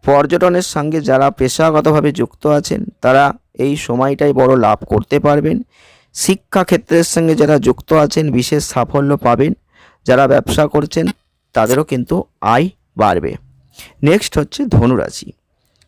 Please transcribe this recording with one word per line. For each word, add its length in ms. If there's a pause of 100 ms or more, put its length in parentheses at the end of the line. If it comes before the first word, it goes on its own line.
পর্যটনের 560
সঙ্গে 400
যারা 300
পেশাগতভাবে 800
যুক্ত 360
আছেন 380 (160)
তারা 320 (200)
এই 220
সময়টাই 580
বড় 240
লাভ 200 (100)
করতে 320
পারবেন। 440 (500)
শিক্ষাক্ষেত্রের 920
সঙ্গে 320
যারা 240
যুক্ত 340
আছেন 380
বিশেষ 320
সাফল্য 540
পাবেন। 360 (520)
যারা 220
ব্যবসা 400
করছেন 400 (460)
তাদেরও 300
কিন্তু 400 (180)
আয় 280 (280)
বাড়বে। 380 (680)
নেক্সট 340
হচ্ছে 280
ধনু 300
রাশি। 360 (560)